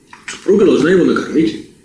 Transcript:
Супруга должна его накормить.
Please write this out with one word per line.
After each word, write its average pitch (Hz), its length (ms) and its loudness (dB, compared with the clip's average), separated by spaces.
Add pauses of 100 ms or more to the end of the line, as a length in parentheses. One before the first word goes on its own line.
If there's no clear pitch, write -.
(280)
Супруга 202 380 0
должна 143 260 2
его 175 140 2
накормить. - 640 -4 (180)